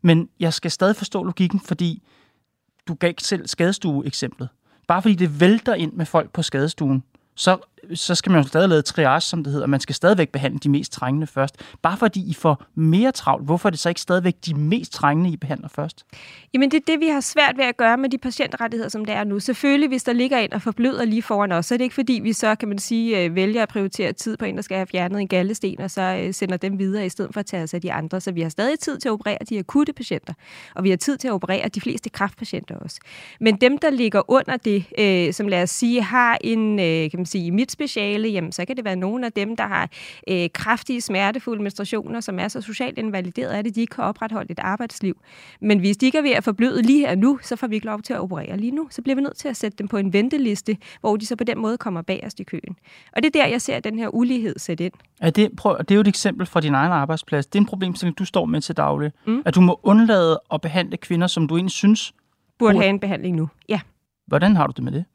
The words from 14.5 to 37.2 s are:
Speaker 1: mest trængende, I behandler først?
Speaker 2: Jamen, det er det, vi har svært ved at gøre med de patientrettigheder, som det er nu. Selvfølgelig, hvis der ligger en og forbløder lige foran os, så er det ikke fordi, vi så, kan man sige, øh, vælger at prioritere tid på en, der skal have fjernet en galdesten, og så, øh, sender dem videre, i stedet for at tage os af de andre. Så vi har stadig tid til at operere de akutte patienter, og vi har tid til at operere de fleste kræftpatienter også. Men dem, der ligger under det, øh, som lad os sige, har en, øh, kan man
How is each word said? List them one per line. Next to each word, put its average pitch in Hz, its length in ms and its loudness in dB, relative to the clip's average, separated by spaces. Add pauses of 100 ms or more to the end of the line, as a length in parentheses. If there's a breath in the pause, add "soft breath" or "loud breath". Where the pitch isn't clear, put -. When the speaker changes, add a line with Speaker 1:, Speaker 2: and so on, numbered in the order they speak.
Speaker 1:
mest 151 400 -2
trængende, 156 380 2
I 151 60 -6
behandler 143 300 -8
først? - 380 -8 (480 loud breath)
Speaker 2:
Jamen, 262 180 2
det 302 60 2
er 320 160 0
det, 311 60 0
vi 320 80 2
har 294 120 2
svært 277 380 2
ved 262 80 2
at 247 120 -2
gøre 233 200 4
med 269 120 0
de 262 80 -2
patientrettigheder, 233 720 -4
som 214 160 -6
det 214 100 -4
er 208 80 -2
nu. 202 160 -2
Selvfølgelig, 285 500 2
hvis 254 140 -2
der 240 100 0
ligger 254 240 2
en 220 160 0
og 202 80 -4
forbløder 240 440 0
lige 220 160 0
foran 202 300 0
os, 170 140 0
så - 80 -2
er 240 40 0
det 247 60 2
ikke 254 120 -4
fordi, 247 280 0
vi 220 100 0
så, 214 220 2
kan 214 140 -6
man 202 100 -4
sige, 226 440 0
øh, 170 120 0
vælger 208 280 2
at 202 60 -4
prioritere 196 440 -2
tid 220 240 -6
på 233 80 -6
en, 190 100 -6
der 185 60 -6
skal 190 160 -6
have 185 100 -2
fjernet 185 340 -2
en 190 60 -4
galdesten, 190 540 -2
og 190 100 -6
så, 190 100 -4
øh, 185 320 -2
sender 185 240 -4
dem 196 220 -4
videre, 196 260 -2
i 185 40 -2
stedet - 240 -8
for 208 60 -6
at 202 60 -6
tage 175 180 -6
os 160 100 -8
af 175 80 -4
de 180 120 -6
andre. 160 280 -4
Så 196 100 -6
vi 170 100 -4
har 165 80 -2
stadig 262 300 -2
tid 277 200 -6
til 254 100 -4
at 220 40 0
operere 208 240 -4 (120)
de 214 100 -4
akutte 285 340 0
patienter, - 400 -8 (420 loud breath)
og 185 80 -4
vi 196 60 4
har 185 80 4
tid 277 200 -2
til 262 100 -6
at 233 60 0
operere 190 360 -2
de - 120 -6
fleste - 280 -6
kræftpatienter - 680 -8
også. - 240 -14 (400 loud breath)
Men 220 160 6
dem, 254 220 4
der 311 120 0
ligger 233 420 0
under 262 260 2
det, 202 280 -2 (140)
øh, 180 340 2
som 202 140 -4
lad 180 160 0
os 175 60 -2
sige, 240 320 0
har 233 400 2
en, 220 380 0
øh, 160 320 0
kan 175 80 -8
man 180 60 -2